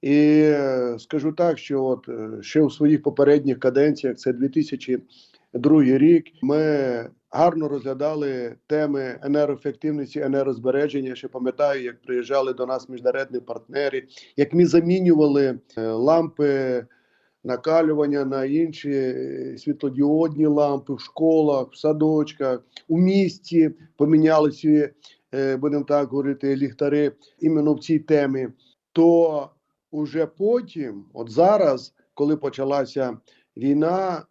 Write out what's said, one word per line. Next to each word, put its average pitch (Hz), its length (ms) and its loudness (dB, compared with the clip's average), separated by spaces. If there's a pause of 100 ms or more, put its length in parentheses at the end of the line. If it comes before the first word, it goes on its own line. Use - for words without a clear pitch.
І, 147 420 4
е, 135 540 0
скажу 151 340 -6
так, 165 260 -2
що 135 260 -4
от, 127 240 -4
е, 110 340 -10
ще 151 200 2
у 143 80 4
своїх 151 320 2
попередніх 139 560 2
каденціях, 135 580 0
це - 160 -4
дві 127 160 -2
тисячі 135 500 -4 (560)
другий 135 440 4
рік, 165 260 6 (180)
ми 139 680 -2 (200)
гарно 160 380 0
розглядали 135 880 -6 (100)
теми 139 560 -2
енергоефективності, 147 1000 -4
енергозбереження. 139 880 -2
Я 127 60 -10
ще 123 140 -14
пам'ятаю, 131 540 -4
як 120 200 -12
приїжджали 127 500 -4
до 123 140 -6
нас 127 220 -8
міжнародні 123 520 -4
партнери, 131 680 -6 (300)
як 143 180 -2
ми 175 120 6
замінювали, 156 920 2 (200)
е, 113 80 -4
лампи 135 1000 0 (580)
накалювання 147 800 0
на 131 200 -4
інші, 151 460 -4
е, 131 680 -6
світлодіодні 147 880 -2
лампи 143 480 0
в 120 60 -14
школах, 156 720 0
в - 40 -20
садочках, 151 840 -2 (280)
у 160 100 0
місті 180 720 2 (260)
поміняли 156 520 4
всі, 151 400 0 (460)
е, 135 220 -2
будемо 143 280 -2
так 143 240 0
говорити, 139 480 -2
ліхтари 143 560 -2 (280)
іменно 151 340 2
в 151 60 -8
цій 156 180 -2
темі. 139 500 0 (440)
То 165 580 2 (400)
уже 151 360 -4
потім, 160 840 -4
от 113 180 -12
зараз, 160 640 2 (200)
коли 147 220 0
почалася 135 840 -4 (380)
війна 160 760 -2